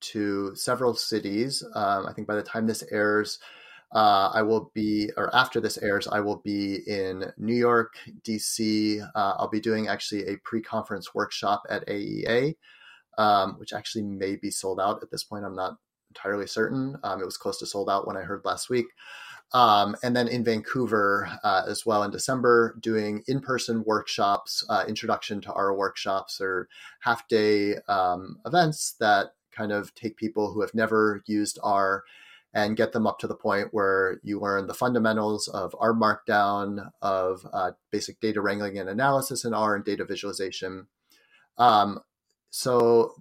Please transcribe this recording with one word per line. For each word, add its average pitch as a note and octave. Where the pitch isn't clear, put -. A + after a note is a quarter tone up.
to G2
several B2
cities. A2+
Um, G2+
I -
think G#2+
by G#2
the G#2
time A2+
this A2
airs, G#2
uh, G#2
I A2
will A2
be, G#2+
or G2+
after A#2+
this G#2
airs, G2+
I G#2+
will G#2
be G2+
in F#2+
New A2
York, A#2+
D A2
C. G#2+
Uh, G2
I'll G2+
be A2
doing G#2+
actually G2+
a G2
pre-conference A2
workshop G#2
at G2+
A G2+
E G#2
A, C3
um, G2+
which -
actually G#2
may G2
be G2+
sold F#2+
out G2+
at -
this -
point. G#2
I'm F#2+
not F#2
entirely G2+
certain. C3
Um, F#2+
it F#2
was F#2+
close G2
to -
sold G2+
out G2
when G2
I F#2+
heard G2
last F#2
week. B2
Um, G#2+
and B2
then A#2+
in A#2+
Vancouver, G#2+
uh, F#2+
as G#2
well G#2+
in G2+
December, A#2
doing G#2+
in-person A#2+
workshops, G#2
uh, G2+
introduction G#2+
to G2+
R G2
workshops G2
or F#2
half-day, G#2+
um, F#2
events D#3
that G#2
kind G#2+
of G#2
take -
people G#2+
who G#2
have F#2+
never G#2+
used G#2
R G2
and G#2+
get A2
them A2
up -
to A2+
the A2
point G2+
where F#2+
you G2+
learn G2
the F#2
fundamentals A2
of F#2
R A2+
Markdown, G2+
of, F#2
uh, F#2
basic G#2
data G#2+
wrangling G2+
and F#2+
analysis C3
in A2+
R G#2+
and G2+
data G2+
visualization. F#2
Um, G#2
so A#2+